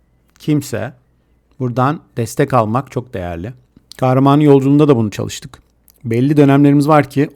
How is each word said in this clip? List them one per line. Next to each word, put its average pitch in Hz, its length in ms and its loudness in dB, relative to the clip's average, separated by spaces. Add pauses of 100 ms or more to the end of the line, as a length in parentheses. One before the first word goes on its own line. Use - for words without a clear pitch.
(380)
kimse 139 540 -6 (680)
buradan 127 420 -4 (160)
destek 135 380 -4
almak 117 380 -2
çok - 220 -10
değerli. 87 380 -10 (460)
Kahramanın 135 420 2
yolculuğunda 143 480 4
da 139 80 4
bunu 110 140 -2
çalıştık. - 480 -12 (460)
Belli 127 320 -2
dönemlerimiz 143 520 4
var 147 220 2
ki 139 260 -2